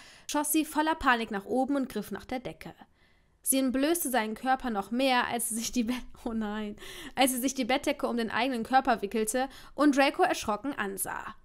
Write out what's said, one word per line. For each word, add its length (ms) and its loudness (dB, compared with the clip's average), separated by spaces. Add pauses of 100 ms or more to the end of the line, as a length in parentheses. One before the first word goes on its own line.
(260)
schoss 260 0
sie 120 4
voller 320 0
Panik 340 2
nach 160 -6
oben 300 2
und 120 0
griff 220 -8
nach 160 -8
der 140 -6
Decke. 340 -12 (680)
Sie 160 2
entblößte 520 2
seinen 240 0
Körper 360 -2
noch 200 -4
mehr, 360 2
als 220 -4
sie 60 -4
sich 180 -4
die 120 2
Bett-, 260 -2
<laughs> 140 -20
oh 80 -4
nein, 440 -4 (380)
als 180 4
sie 80 -4
sich 140 0
die 100 0
Bettdecke 420 0
um 100 0
den 140 -2
eigenen 340 0
Körper 380 4
wickelte 460 0 (260)
und 220 6
Draco 260 4
erschrocken 520 0
ansah. 600 -6 (100)